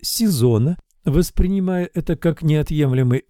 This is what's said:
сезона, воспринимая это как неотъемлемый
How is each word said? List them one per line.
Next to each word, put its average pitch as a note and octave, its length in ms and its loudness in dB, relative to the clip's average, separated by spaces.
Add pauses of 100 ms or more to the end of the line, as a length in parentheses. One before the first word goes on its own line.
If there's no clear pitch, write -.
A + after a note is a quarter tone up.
сезона, C3 760 0 (280)
воспринимая F3+ 880 0
это E3+ 220 -2
как E3 260 -2
неотъемлемый C#3 880 0